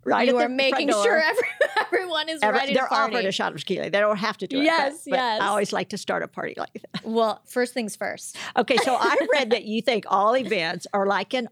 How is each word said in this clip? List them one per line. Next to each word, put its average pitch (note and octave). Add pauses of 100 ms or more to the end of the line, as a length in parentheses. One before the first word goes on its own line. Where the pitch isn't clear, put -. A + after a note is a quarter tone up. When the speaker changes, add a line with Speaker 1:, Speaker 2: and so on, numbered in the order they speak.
Speaker 1:
Right A3+
Speaker 2:
You B3+
Speaker 1:
at A#3+
Speaker 2:
are A#3+
Speaker 1:
the B3+
front -
Speaker 2:
making C4+
Speaker 1:
door. G#3+
Speaker 2:
sure B3
every-, F4+ (120)
<laughs> C#5
everyone E4+
is D#4+
Speaker 1:
Every-, A#3
Speaker 2:
ready C#4
Speaker 1:
they're C4
Speaker 2:
to -
party. B3
Speaker 1:
offered G#3+
a G3
shot F#3+
of D#3
tequila. E3
They G3
don't G#3
have G#3+
to F#3+
do C4+
it, -
but, D4
Speaker 2:
Yes, D#4
Speaker 1:
but C#4
Speaker 2:
yes. A#3
Speaker 1:
I G3+
always G3+
like A3
to G3+
start F3+
a D3+
party -
like - (200)
that. -
Speaker 2:
Well, A3+
first B3
things A3
first. - (200)
Speaker 1:
Okay, B3
so B3+
I E4+ (180)
read C4
Speaker 2:
<laughs> A#3
Speaker 1:
that A3
you A3
think A3+
all G#3
events F3+
are G3
like G3
an B3